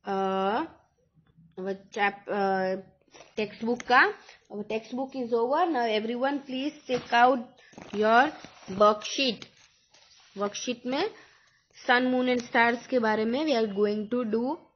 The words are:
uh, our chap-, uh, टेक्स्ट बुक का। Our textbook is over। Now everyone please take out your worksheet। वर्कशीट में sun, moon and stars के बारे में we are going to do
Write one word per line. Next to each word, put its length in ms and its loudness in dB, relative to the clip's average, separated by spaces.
uh, 580 -2
our 140 -4
chap-, 340 -2
uh, 460 0
टेक्स्ट 280 -6
बुक 180 -2
का। 180 6
Our 200 -10
textbook 520 -6
is 160 -2
over। 340 2
Now 100 0
everyone 420 -2
please 300 -6
take 220 -2
out 280 6
your 360 4
worksheet। 680 2
वर्कशीट 480 -6
में 240 -2
sun, 280 4
moon 200 0
and 100 -2
stars 420 0
के 120 0
बारे 260 0
में 200 -2
we 100 0
are 220 0
going 260 0
to 180 -2
do 240 -2